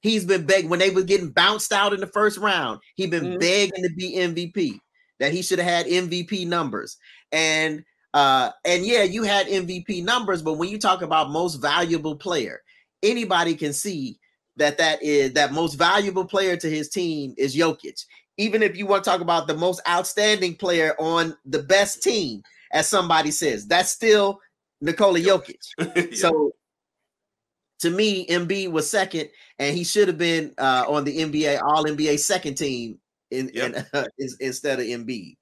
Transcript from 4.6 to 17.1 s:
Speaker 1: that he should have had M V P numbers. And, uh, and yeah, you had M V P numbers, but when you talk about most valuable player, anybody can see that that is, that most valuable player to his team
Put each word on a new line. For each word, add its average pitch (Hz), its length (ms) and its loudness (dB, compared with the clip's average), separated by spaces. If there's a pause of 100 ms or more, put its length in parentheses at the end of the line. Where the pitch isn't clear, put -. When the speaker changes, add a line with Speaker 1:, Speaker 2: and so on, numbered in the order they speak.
Speaker 1:
that 139 140 0
he 180 100 -2
should 180 160 0
have 175 100 0
had 170 240 0
M 180 160 0
V 175 140 -4
P 180 220 -6
numbers. 151 520 -4 (360)
And, 156 520 0 (300)
uh, 135 360 6 (140)
and 175 220 2
yeah, 233 160 4
you 202 220 0
had 202 240 2
M 185 180 -2
V 180 160 -8
P 180 180 -6
numbers, 196 400 0
but 156 140 -2
when 170 160 -2
you 208 80 -8
talk 190 240 2
about 156 280 0
most 160 260 -2
valuable 156 600 0
player, 131 460 -6 (400)
anybody 190 520 2
can 151 200 -4
see 156 440 -6 (380)
that 147 220 2
that 160 240 2
is, 143 320 2
that 143 180 2
most 160 220 -2
valuable 185 500 2
player 190 320 0
to 165 140 -4
his 156 180 -4
team 156 480 -4